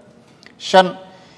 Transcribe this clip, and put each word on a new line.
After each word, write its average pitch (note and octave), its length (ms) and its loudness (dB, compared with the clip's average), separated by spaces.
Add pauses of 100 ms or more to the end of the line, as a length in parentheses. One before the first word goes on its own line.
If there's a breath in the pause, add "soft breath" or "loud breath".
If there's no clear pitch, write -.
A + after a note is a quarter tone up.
(580 soft breath)
Shan, F#3 380 0 (420 loud breath)